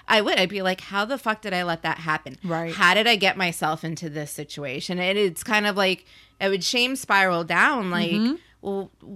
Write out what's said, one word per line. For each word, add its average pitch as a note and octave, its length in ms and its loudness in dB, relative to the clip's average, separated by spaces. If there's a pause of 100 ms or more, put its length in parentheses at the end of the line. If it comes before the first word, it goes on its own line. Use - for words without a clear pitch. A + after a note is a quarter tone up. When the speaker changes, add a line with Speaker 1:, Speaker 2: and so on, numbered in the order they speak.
Speaker 1:
I A3+ 160 6
would, C#4+ 160 2
I'd F#3 100 4
be G3 140 -6
like, F#3 180 0
"How G3+ 240 -2
the B3+ 140 -4
fuck G#3+ 240 -4
did G#3 100 -6
I F3+ 120 0
let E3 180 -2
that D#3+ 160 -2
happen? D#3 460 -4
Speaker 2:
Right. E3 280 -4
Speaker 1:
How F3+ 220 6
did G#3+ 120 4
I A#3 100 6
get F#3 200 2
myself E3 480 -2
into D#3+ 240 -6
this D3 220 -8
situation?" D3 680 -8
And F#3 200 0
it's F#3+ 240 0
kind G#3 240 0
of G3+ 100 0
like, F#3+ 300 0 (340)
I F#3+ 80 2
would G3 160 0
shame B3+ 320 0
spiral F#3+ 480 2
down, G3 460 2
like, F3 220 0
Speaker 2:
Mm-hmm. A3+ 220 2 (280)
Speaker 1:
"Well, G3 280 -6 (240)